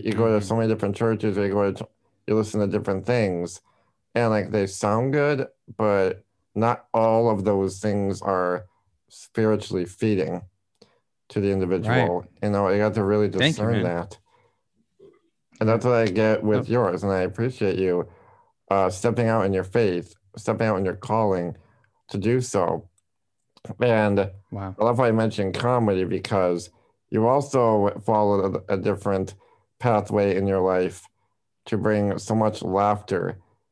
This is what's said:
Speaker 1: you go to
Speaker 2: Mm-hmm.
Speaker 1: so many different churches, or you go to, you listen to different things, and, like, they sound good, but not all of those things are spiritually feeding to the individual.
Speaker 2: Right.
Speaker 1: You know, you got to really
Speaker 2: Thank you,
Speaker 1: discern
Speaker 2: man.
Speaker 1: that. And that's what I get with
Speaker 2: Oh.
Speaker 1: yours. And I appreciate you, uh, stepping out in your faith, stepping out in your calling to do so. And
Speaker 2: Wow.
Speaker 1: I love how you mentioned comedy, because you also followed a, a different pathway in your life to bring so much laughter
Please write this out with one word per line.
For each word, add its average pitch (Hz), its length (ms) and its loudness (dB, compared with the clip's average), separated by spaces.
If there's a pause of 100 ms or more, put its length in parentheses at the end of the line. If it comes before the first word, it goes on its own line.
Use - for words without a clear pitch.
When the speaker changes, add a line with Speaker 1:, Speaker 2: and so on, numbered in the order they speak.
Speaker 1:
you 110 80 -2
go 113 140 2 (120)
to - 0 -
Speaker 2:
Mm-hmm. 101 60 -8
Speaker 1:
so 107 100 -2
many 113 180 2
different 101 220 -2
churches, 110 420 0
or 101 80 0
you 98 80 -2
go 101 200 2
to, - 140 -10 (400)
you 107 80 0
listen 107 260 -2
to 101 60 0
different 98 380 -4
things, 95 540 -2 (560)
and, 117 140 2
like, 104 220 -2
they 104 160 0
sound 110 440 0
good, 143 360 0 (300)
but 101 460 0 (320)
not 117 380 0
all 113 360 4
of 101 140 0
those 95 380 0
things 101 400 -2
are 90 460 -2 (420)
spiritually 104 760 -2
feeding 90 580 -2 (840)
to - 100 -4
the 98 100 2
individual. 95 400 0
Speaker 2:
Right. 90 400 0 (140)
Speaker 1:
You 104 60 0
know, 101 180 0
you 95 100 2
got 104 180 2
to 107 100 0
really 104 320 2
Speaker 2:
Thank 135 240 0
you, 110 60 0
Speaker 1:
discern - 20 0
Speaker 2:
man. 110 140 0
Speaker 1:
that. 87 360 -6 (1400)
And 107 80 2
that's 110 160 2
what 123 80 4
I 113 140 4
get 107 360 2
with 107 240 0
Speaker 2:
Oh. - 20 -14
Speaker 1:
yours. 98 340 0
And 98 100 0
I 95 80 0
appreciate 95 580 -2
you, 87 300 0 (600)
uh, 95 200 2
stepping 113 400 0
out 113 160 2
in 98 80 0
your 95 100 0
faith, 95 500 -2 (220)
stepping 110 320 -2
out 107 80 2
in 95 80 -2
your 92 140 -2
calling 95 580 -2 (540)
to - 80 -8
do 117 240 0
so. 87 480 -2 (880)
And 107 400 4 (320)
Speaker 2:
Wow. 98 260 -8
Speaker 1:
I 107 60 0
love 117 140 2
how 127 80 4
you 113 80 4
mentioned 107 400 0
comedy, 110 500 2
because 92 640 -2 (420)
you 110 160 2
also 117 720 2
followed 101 680 2
a, 104 40 0
a 98 40 0
different 95 580 -2 (440)
pathway 101 560 2
in 98 120 -2
your 95 120 0
life 92 460 0 (640)
to 110 100 -4
bring 101 400 0
so - 180 -4
much 110 260 0
laughter 98 800 -2 (320)